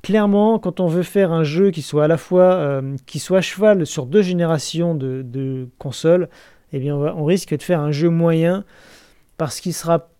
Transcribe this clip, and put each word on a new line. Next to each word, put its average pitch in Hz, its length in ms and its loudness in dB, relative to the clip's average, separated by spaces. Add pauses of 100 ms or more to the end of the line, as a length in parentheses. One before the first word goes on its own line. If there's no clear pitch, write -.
clairement, 208 580 2
quand 180 220 -4
on 180 60 2
veut 170 160 0
faire 185 280 2
un 165 140 2
jeu 180 260 2
qui 160 100 -8
soit 147 220 0
à 151 60 2
la 165 80 2
fois, 180 380 4
euh, 139 500 -4
qui - 140 -10
soit 185 180 0
à 185 40 4
cheval 196 440 2
sur 135 200 -8
deux 180 160 2
générations 170 760 -2
de, 131 260 -6
de 131 560 -8
consoles, 165 500 0 (460)
eh 139 60 -6
bien, 143 180 -4
on - 20 -4
va, 147 160 -2
on 156 80 -6
risque 170 320 0
de - 80 -10
faire 175 160 0
un 147 140 -2
jeu 160 160 0
moyen 165 560 2 (720)
parce 147 240 -8
qu'il 170 120 -6
sera 165 360 -2 (100)